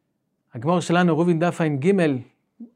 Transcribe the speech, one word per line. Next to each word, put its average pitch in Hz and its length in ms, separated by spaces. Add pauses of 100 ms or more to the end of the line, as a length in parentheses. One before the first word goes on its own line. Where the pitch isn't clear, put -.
(540)
הגמור 156 260
שלנו, 170 360
רובין 170 220
דף 170 220
עג, 156 300 (840)